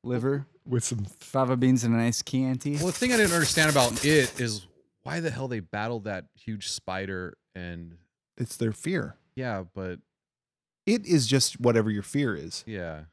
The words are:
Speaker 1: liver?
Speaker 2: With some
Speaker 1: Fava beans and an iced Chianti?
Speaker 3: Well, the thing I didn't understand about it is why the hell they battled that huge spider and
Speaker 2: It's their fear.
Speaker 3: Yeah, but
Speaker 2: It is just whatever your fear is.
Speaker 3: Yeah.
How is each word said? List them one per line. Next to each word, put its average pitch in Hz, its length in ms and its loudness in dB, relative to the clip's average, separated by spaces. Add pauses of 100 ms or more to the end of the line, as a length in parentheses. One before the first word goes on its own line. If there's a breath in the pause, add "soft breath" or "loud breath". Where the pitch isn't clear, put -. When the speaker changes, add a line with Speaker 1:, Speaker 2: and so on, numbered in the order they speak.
Speaker 1:
liver? 127 440 -2 (200)
Speaker 2:
With 123 160 0
some 104 220 -4 (140)
Speaker 1:
Fava 131 380 0
beans 127 260 6
and 117 120 2
an 113 60 4
iced 117 260 0
Chianti? 131 480 -2
Speaker 3:
Well, 160 120 0
the 175 40 0
thing 247 200 0
I 240 60 4
didn't 196 160 6
understand 156 380 4
about 123 340 4
it 147 340 4
is 107 280 -4 (360)
why 151 160 -6
the 160 120 -4
hell 127 160 -6
they 120 120 -4
battled 107 440 -6
that 95 220 -8 (100)
huge 107 340 -10
spider 92 680 -6 (200)
and 85 420 -12 (400)
Speaker 2:
It's - 200 -6
their 113 140 0
fear. 156 440 -6 (200)
Speaker 3:
Yeah, 117 280 -6 (100)
but 90 260 -8 (880)
Speaker 2:
It 214 220 0
is 151 200 4
just 131 320 2
whatever 113 300 4
your 104 140 -2
fear 131 320 -2
is. 76 320 -10
Speaker 3:
Yeah. 85 340 -10 (120)